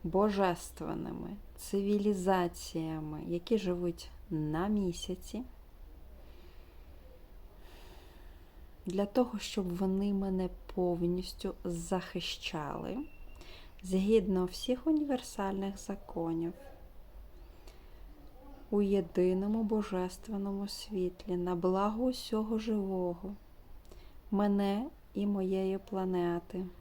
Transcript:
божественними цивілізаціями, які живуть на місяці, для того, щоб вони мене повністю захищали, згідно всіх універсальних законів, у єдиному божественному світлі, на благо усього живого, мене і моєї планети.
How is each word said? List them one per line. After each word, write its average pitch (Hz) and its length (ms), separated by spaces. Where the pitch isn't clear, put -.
божественними 185 1300
цивілізаціями, 180 1700
які 175 320
живуть 175 520
на 156 380
місяці, 196 720
для 190 200
того, 240 320
щоб 185 380
вони 196 380
мене 185 360
повністю 180 800
захищали, 170 1300
згідно 190 600
всіх 247 420
універсальних 202 920
законів, 170 720
у 208 120
єдиному 196 800
божественному 202 1040
світлі, 185 680
на 180 180
благо 196 500
усього 220 540
живого, 190 760
мене 202 560
і 202 120
моєї 190 520
планети. 180 880